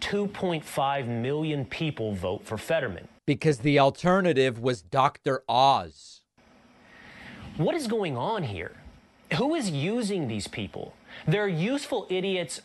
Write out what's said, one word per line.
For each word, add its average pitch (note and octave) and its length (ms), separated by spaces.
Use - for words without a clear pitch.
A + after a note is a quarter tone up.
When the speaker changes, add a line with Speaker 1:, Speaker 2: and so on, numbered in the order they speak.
Speaker 1:
two G3+ 260
point F3 360
five C#3 460
million C#3+ 560
people A2+ 480
vote F#2+ 320
for A2 140
Fetterman? C3 500
Speaker 2:
Because C#3+ 360
the C#3+ 180
alternative C#3 840
was B2 220
Doctor C3+ 680
Oz. A#2 720
Speaker 1:
What A3 180
is D#4 120
going G3 320
on F#3+ 240
here? G2+ 300
Who C4+ 180
is B3 160
using F#3+ 580
these G#2 180
people? - 480
They're G3+ 220
useful G#3+ 600
idiots F#3 560